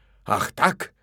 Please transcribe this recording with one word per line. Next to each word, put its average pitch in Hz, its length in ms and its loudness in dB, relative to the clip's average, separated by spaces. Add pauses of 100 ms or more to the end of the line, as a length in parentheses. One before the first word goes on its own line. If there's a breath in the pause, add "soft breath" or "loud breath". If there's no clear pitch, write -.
(260)
Ах - 260 -2
так? - 520 0